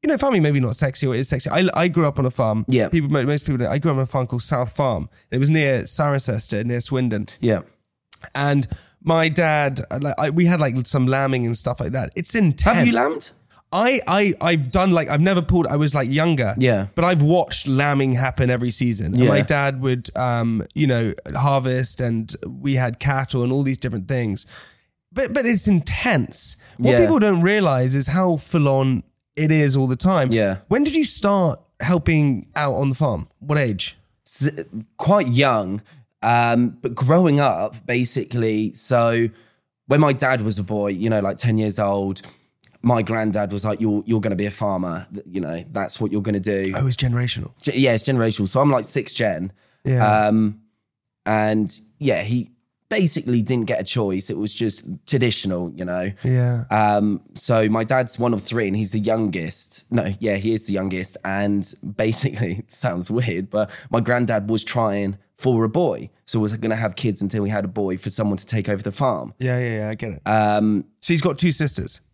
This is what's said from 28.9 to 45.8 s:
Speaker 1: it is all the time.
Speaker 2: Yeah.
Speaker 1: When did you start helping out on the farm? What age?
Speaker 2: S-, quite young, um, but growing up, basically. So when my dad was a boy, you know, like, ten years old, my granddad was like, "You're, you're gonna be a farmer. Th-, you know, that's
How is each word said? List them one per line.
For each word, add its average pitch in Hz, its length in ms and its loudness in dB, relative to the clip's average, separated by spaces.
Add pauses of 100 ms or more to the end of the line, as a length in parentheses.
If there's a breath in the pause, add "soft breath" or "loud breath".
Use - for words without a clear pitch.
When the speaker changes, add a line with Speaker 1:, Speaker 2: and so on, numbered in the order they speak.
Speaker 1:
it 151 140 2
is 151 260 4
all 135 100 4
the 127 100 0
time. 156 360 2
Speaker 2:
Yeah. 98 260 2 (100)
Speaker 1:
When 269 160 4
did 294 100 -2
you 320 100 2
start 202 560 0 (200)
helping 147 760 2
out 143 180 0
on 139 160 0
the 131 40 -2
farm? 110 340 -2 (100)
What 147 180 -2
age? 117 400 -2 (300)
Speaker 2:
S-, 143 240 -2 (480)
quite 185 300 2
young, 113 520 0 (420 soft breath)
um, 120 600 2
but 120 120 -6
growing 147 460 4
up, 110 460 -2
basically. 117 880 -2
So 117 540 2 (580 soft breath)
when 143 140 4
my 147 120 6
dad 131 300 0
was 104 160 -2
a 104 60 -4
boy, 104 240 -2
you 101 200 -2
know, 107 120 2
like, 98 180 -4
ten 117 180 0
years 107 220 -2
old, 98 420 -2 (640 loud breath)
my 120 200 2
granddad 107 480 -2
was 98 140 -6
like, 107 160 -2
"You're, 104 260 0
you're 110 140 0
gonna 101 160 -2
be 101 100 -2
a 104 40 -4
farmer. 92 600 -4
Th-, 101 140 -14
you 90 140 -8
know, 82 320 -6
that's - 280 -6